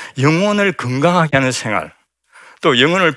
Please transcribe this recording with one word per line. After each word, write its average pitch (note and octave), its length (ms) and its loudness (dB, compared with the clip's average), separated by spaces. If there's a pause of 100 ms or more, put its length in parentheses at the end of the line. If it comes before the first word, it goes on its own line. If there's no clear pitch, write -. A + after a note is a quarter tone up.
(180)
영혼을 G3+ 540 0
건강하게 D3 640 0
하는 C3 160 2
생활, F#2+ 400 -6 (680)
또 C3 200 2
영혼을 E3+ 360 2